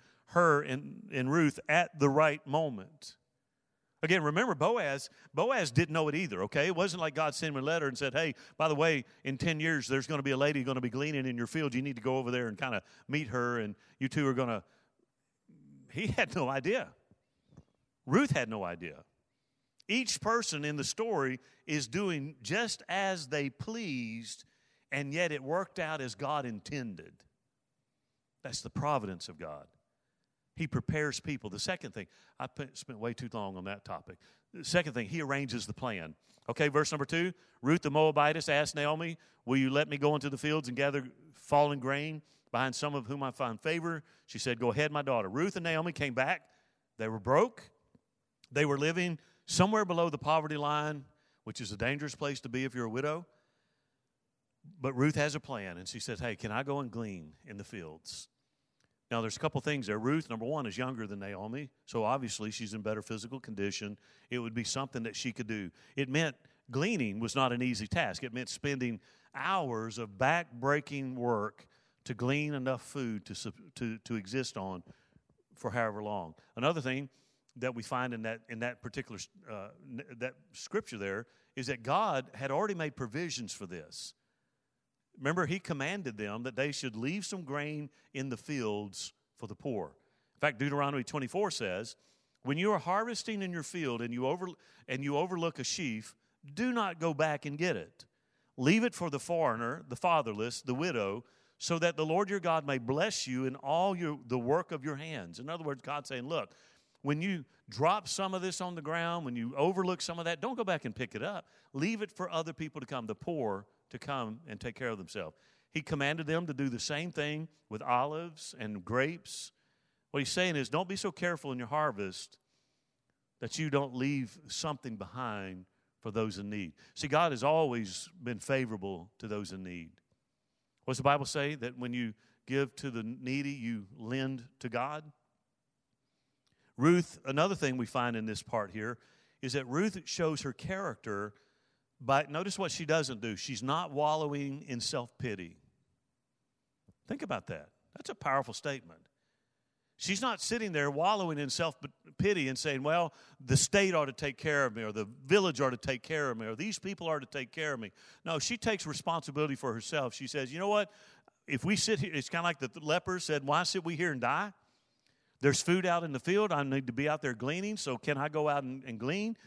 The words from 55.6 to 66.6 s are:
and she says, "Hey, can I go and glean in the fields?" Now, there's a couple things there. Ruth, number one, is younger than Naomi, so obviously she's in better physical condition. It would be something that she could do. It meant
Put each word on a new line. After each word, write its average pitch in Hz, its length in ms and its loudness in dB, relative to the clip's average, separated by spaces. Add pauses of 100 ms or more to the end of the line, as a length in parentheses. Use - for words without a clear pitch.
and 90 100 -10
she - 100 -8
says, 107 220 -6
"Hey, 113 160 -2
can 104 160 -6
I 117 100 0
go 139 160 -2
and 127 140 -6
glean 95 400 -8 (120)
in 104 120 -14
the 98 80 -10
fields?" 80 640 -12 (840)
Now, 117 100 0
there's 110 160 -2
a - 40 -12
couple 151 200 0
things 139 260 0
there. 104 120 0
Ruth, 139 320 2
number 113 160 -4
one, 143 200 -2
is 98 120 -6
younger 123 280 -4
than 101 140 -8
Naomi, 107 480 -8 (160)
so 117 180 -2
obviously 110 480 0
she's 110 220 -6
in 110 80 -4
better 107 220 -2
physical 113 360 -8
condition. 104 600 -4 (320)
It 123 80 -2
would 117 160 -4
be 117 100 -2
something 131 380 -4
that 113 120 -4
she - 160 -4
could 110 160 -6
do. 104 240 -4 (240)
It 135 140 0
meant 147 280 2 (340)